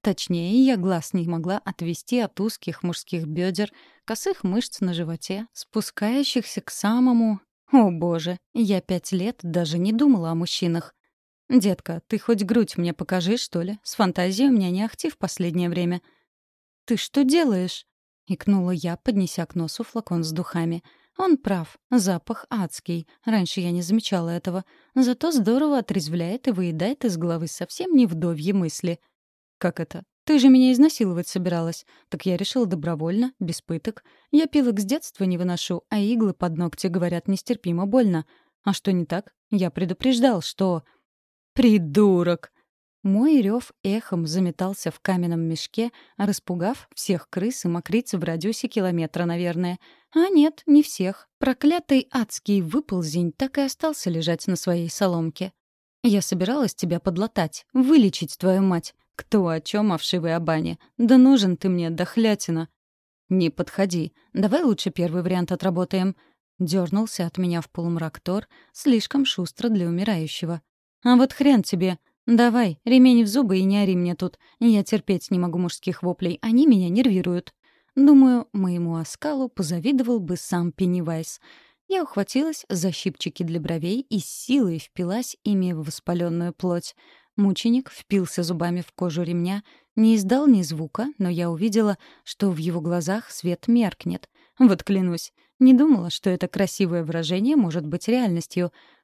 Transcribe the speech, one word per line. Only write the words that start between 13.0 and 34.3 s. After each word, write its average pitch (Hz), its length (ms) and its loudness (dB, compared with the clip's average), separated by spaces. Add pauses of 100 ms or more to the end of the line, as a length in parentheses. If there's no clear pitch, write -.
что - 240 -6
ли? 202 220 -8
С - 120 -12
фантазией 190 540 0
у 254 40 4
меня 190 160 2
не 190 140 -2
ахти 262 260 -6
в - 80 -10
последнее 175 520 -4
время». 175 320 -2 (840)
«Ты 220 120 -2
что - 260 -2
делаешь?» — 254 640 0 (420)
икнула 185 440 0
я, 170 260 -4
поднеся 190 480 -2
к - 100 -16
носу 165 280 -6
флакон 175 400 -6
с 160 80 -6
духами. 165 520 -6 (340)
Он 359 200 2
прав, 185 400 -6 (120)
запах 196 600 -2
адский. 170 580 -6 (180)
Раньше 196 340 0
я 175 120 -2
не 175 100 -2
замечала 175 480 -2
этого. 175 360 -6 (280)
Зато 254 380 0
здорово 269 480 2
отрезвляет 175 680 -4
и 247 40 2
выедает 180 540 -2
из 180 120 -2
головы 165 300 -4
совсем 359 480 -4
не 247 100 6
вдовьи 170 480 -2
мысли. 170 460 -4 (580)
«Как 175 220 -4
это? - 240 -10 (200)
Ты 302 160 4
же 262 100 8
меня 254 220 8
изнасиловать 226 560 2
собиралась». 170 580 -6 (240)
Так - 160 -10
я 180 120 -2
решила 226 280 -2
добровольно, 170 720 -4
без 180 220 -6
пыток. - 420 -8 (280)